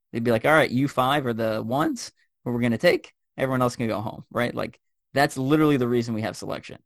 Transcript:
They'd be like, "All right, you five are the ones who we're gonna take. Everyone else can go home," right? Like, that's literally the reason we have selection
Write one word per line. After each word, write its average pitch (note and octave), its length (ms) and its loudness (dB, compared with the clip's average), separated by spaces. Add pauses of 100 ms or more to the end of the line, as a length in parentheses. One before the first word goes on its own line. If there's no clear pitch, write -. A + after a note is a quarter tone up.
(120)
They'd A#2 120 -4
be A#2+ 80 2
like, A2+ 140 2
"All D3 80 4
right, D3+ 180 4
you C3 160 2
five C3+ 380 0
are A#2 80 -2
the A2 280 -2
ones F3 500 -4 (320)
who B2 80 -4
we're A#2+ 100 -2
gonna A#2 160 2
take. - 360 2 (240)
Everyone C3 240 0
else A#2+ 140 0
can A#2 120 -4
go G#2 140 -2
home," - 300 -10
right? A#2+ 240 -2
Like, - 240 -8 (340)
that's C#3+ 240 2
literally D3 400 4
the B2 100 0
reason A#2+ 260 0
we G#2+ 100 -4
have - 140 -6
selection - 480 -10